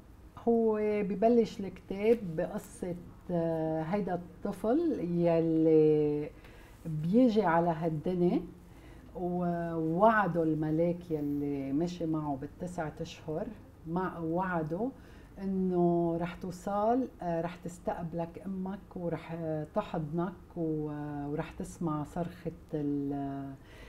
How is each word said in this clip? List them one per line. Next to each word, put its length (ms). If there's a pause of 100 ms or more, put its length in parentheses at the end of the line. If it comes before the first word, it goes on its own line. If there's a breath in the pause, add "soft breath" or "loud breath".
(480)
هو 300
ببلش 840
الكتاب 580 (180)
بقصة، 580 (360)
آه، 520
هيدا 320
الطفل 840
يلي 1300 (560 loud breath)
بيجي 560
على 280
هالدنيا، 680 (760 loud breath)
ووعده 1300
الملاك 680
يلي 600
مشي 340
معه 340
بالتسعة 600
أشهر، 460 (420)
مع، 300
وعده 720 (540 loud breath)
إنه 760
رح 140
توصل، 760 (140)
آه، 180
رح 160
تستقبلك 920
أمك 500
ورح، 360
آه، 420
تحضنك 580 (240)
و-، 760
ورح 200
تسمع 540
صرخة 480 (220)
ال-، 800 (360 loud breath)